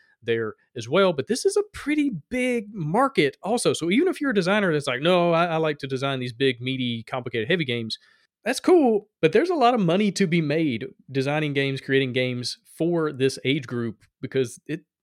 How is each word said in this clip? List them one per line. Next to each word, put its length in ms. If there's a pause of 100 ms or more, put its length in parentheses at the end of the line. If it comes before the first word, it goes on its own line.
(220)
there 340 (200)
as 140
well. 240
But 140
this 180
is 100
a 160
pretty 400 (180)
big 440
market 680
also. 300
So 180
even 200
if 100
you're 120
a 40
designer 380
that's 140
like, 140
"No, 300
I, 140
I 100
like 220
to 100
design 320
these 140
big, 260
meaty, 440
complicated, 440
heavy 160
games," 340 (460)
that's 180
cool, 460 (140)
but 100
there's 180
a 60
lot 180
of 60
money 340
to 140
be 140
made 460 (220)
designing 440
games, 260
creating 340
games 440 (200)
for 340
this 320
age 240
group, 380 (160)
because 440
it, 200 (180)